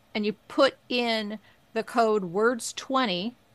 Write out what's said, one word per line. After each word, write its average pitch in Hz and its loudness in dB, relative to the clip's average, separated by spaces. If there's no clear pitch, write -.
and 214 -2
you 208 -2
put 277 4
in 226 -2
the 226 -2
code 214 2
words 220 0
twenty, 233 -2